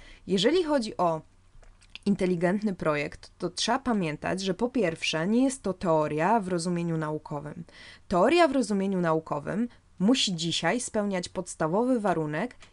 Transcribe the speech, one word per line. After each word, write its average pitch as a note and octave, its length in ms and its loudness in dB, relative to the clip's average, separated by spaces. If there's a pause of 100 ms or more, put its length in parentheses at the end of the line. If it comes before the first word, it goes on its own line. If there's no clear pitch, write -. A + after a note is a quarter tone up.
(280)
Jeżeli A3+ 360 2
chodzi C#4+ 340 0
o E3 240 0 (880)
inteligentny F#3 680 2
projekt, D3+ 640 -4
to F3+ 120 -4
trzeba A#3+ 300 -2
pamiętać, F3+ 600 -2
że F#3+ 120 -2
po B3 160 -2
pierwsze E3 580 -2
nie A#3 160 4
jest C4 200 -2
to F#3+ 100 -2
teoria D#3+ 680 2
w F#3 80 -6
rozumieniu E3+ 500 -2
naukowym. D3+ 680 -6 (440)
Teoria C#4+ 400 6
w C4+ 40 0
rozumieniu G3 500 0
naukowym D#3+ 680 -2 (320)
musi G#3 360 2
dzisiaj E3 440 0
spełniać G3+ 500 -4
podstawowy G3+ 680 0
warunek, E3+ 560 -2 (180)